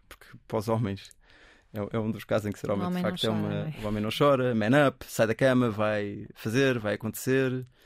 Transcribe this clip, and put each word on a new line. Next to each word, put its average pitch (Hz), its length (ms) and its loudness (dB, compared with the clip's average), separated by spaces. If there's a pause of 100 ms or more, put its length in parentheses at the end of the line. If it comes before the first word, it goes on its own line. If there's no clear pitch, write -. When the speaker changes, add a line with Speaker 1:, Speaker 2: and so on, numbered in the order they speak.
Speaker 1:
porque - 180 -20 (220)
para 110 100 -2
os 104 100 -2
homens 110 420 -2 (600)
é, 104 240 -6
é - 40 0
um 110 100 -2
dos 107 140 -8
casos 107 240 -2
em 101 40 -2
que - 60 -8
ser - 120 -6
Speaker 2:
O - 20 0
Speaker 1:
homem 98 140 -2
de 180 60 -2
Speaker 2:
homem 180 120 -2
não - 60 0
Speaker 1:
facto - 140 -4
é 113 40 0
Speaker 2:
chora, 110 120 0
Speaker 1:
uma, 104 100 -2
Speaker 2:
não 104 60 -2 (120)
é? 151 140 -8
Speaker 1:
o 107 40 -6
homem 104 160 -2
não 110 140 -2
chora, 127 380 4
man 127 340 4
up, - 180 -4
sai 117 220 2
da 113 60 0
cama, 127 360 4
vai 104 640 -2
fazer, 127 440 2
vai 104 160 -2
acontecer. 127 720 -2 (220)